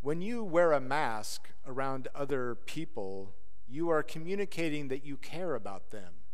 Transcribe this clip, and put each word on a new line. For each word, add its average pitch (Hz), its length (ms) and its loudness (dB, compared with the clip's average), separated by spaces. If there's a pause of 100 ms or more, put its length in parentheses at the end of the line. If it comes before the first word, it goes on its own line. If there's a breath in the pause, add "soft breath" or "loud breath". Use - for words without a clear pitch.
When 156 180 0
you 226 240 0
wear 170 280 6
a 143 80 6
mask 131 720 0 (160)
around 135 480 0
other 135 400 0
people, 98 800 -2 (340)
you 156 200 0
are 156 120 4
communicating 160 880 0
that 131 180 0
you 143 120 -2
care 160 360 -2
about 101 380 -2
them 92 240 -2 (180)